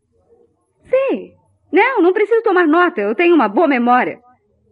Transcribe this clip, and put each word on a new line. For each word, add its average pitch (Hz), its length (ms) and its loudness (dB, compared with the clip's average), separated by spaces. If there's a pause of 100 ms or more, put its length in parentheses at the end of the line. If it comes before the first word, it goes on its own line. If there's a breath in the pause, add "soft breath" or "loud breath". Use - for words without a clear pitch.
(840)
Sei. 440 480 -4 (400)
Não, 392 280 0
não 349 120 2
preciso 427 320 0
tomar 359 240 0
nota. 339 320 0
Eu 202 160 -4
tenho 349 180 2
uma 240 140 2
boa 277 180 0
memória. 240 540 0 (520)